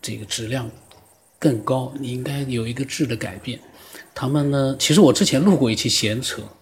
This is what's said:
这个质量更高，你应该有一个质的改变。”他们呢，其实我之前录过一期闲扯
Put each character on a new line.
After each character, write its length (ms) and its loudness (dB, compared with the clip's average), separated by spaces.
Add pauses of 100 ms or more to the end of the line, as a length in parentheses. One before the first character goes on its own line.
这 160 -10
个 80 -12
质 200 -8
量 240 -6 (680)
更 260 2
高， 340 -2
你 140 -6
应 100 -6
该 200 -6
有 240 -4
一 80 -6
个 100 -4
质 220 -4
的 100 -4
改 200 -8
变。” 220 -12 (560)
他 140 -6
们 220 2
呢， 280 0
其 140 0
实 80 8
我 100 10
之 140 4
前 180 2
录 140 6
过 140 2
一 40 2
期 140 -2
闲 320 0
扯 220 -8 (200)